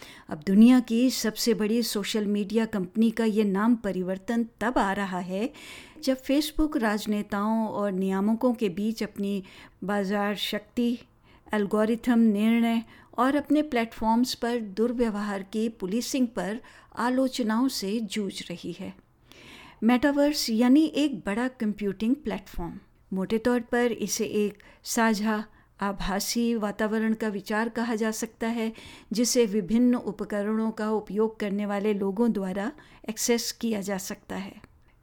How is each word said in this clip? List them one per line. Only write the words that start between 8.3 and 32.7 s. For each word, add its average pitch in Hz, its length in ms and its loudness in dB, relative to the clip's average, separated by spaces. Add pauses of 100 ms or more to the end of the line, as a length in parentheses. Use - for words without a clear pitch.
के 233 140 0
बीच 208 340 -4
अपनी 202 400 -4 (420)
बाजार 202 520 -2
शक्ति, 233 640 -4 (560)
एल्गोरिथम 220 640 2
निर्णय 226 640 4 (360)
और 262 180 4
अपने 294 260 2
प्लेटफॉर्म्स 233 720 0
पर 240 240 -2
दुर्व्यवहार 208 840 -2
की 220 260 -2
पुलिसिंग 233 600 -2
पर 202 320 -6 (360)
आलोचनाओं 254 720 0
से 208 320 -4
जूझ 202 500 -6
रही 180 220 -10
है। 190 220 -12 (880)
मेटावर्स 285 680 4
यानी 247 340 6 (100)
एक 269 320 0
बड़ा 226 220 -2
कंप्यूटिंग 214 640 -2
प्लेटफॉर्म। 190 640 -8 (340)
मोटे 190 260 -2
तौर 247 220 2
पर 240 320 0
इसे 208 320 -4
एक 208 380 -2 (220)
साझा 220 600 0 (360)
आभासी 202 760 -2
वातावरण 220 600 0
का 220 140 -2
विचार 208 400 -2
कहा 233 260 -4
जा 220 160 0
सकता 226 380 -6
है, 226 240 -4 (400)
जिसे 233 340 4
विभिन्न 220 480 2
उपकरणों 214 760 -4
का 214 200 -4
उपयोग 214 500 -2
करने 208 260 -2
वाले 202 280 0
लोगों 202 380 0
द्वारा 196 400 -4 (360)